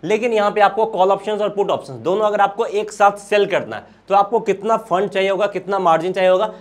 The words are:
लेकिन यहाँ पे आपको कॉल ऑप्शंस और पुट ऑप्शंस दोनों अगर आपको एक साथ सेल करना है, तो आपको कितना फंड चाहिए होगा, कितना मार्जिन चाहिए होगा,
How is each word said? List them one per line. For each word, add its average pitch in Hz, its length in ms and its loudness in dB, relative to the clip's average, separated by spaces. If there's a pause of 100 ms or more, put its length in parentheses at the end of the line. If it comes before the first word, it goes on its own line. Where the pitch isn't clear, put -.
लेकिन 220 300 0
यहाँ 208 180 2
पे 208 100 0
आपको 202 240 4
कॉल 190 260 2
ऑप्शंस 208 300 -2
और 208 80 0
पुट 196 220 -2
ऑप्शंस 135 280 -6
दोनों 185 260 0
अगर 202 160 0
आपको 196 240 0
एक 202 260 -4
साथ 202 280 2
सेल 208 260 0
करना 123 300 -4
है, 101 80 -12 (240)
तो 190 80 2
आपको 202 260 2
कितना 214 380 -2
फंड 196 300 -2
चाहिए 190 200 0
होगा, 190 180 0
कितना 185 320 -4
मार्जिन 170 340 2
चाहिए 185 160 2
होगा, 202 320 2